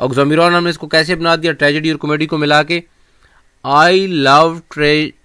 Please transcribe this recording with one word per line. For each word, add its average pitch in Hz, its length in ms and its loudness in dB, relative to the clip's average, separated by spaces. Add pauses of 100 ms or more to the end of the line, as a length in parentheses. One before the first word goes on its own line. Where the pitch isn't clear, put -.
oxymoron 143 500 0
हमने 175 180 0
इसको 160 180 -10
कैसे 160 280 -2
बना 165 200 0
दिया? 160 180 -4
ट्रेजेडी 151 380 -2
और 151 60 -4
कॉमेडी 151 280 -4
को 156 120 -6
मिला 147 260 2
के, 170 200 -4 (840)
"I 175 400 2
love 160 520 2 (180)
tra-, 151 340 0 (140)